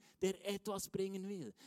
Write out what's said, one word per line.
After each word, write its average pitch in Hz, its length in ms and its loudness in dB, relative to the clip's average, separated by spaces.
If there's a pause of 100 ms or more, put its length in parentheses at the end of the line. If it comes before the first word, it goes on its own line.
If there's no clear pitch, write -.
(220)
der 190 260 4
etwas 202 400 0
bringen 190 400 0
will. 170 260 -4 (140)